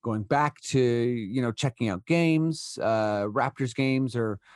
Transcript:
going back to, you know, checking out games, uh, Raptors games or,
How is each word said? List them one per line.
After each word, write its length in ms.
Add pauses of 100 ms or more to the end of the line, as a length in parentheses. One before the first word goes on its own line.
going 180
back 460
to, 120
you 600
know, 100
checking 380
out 160
games, 720
uh, 440
Raptors 500
games 420
or, 220 (180)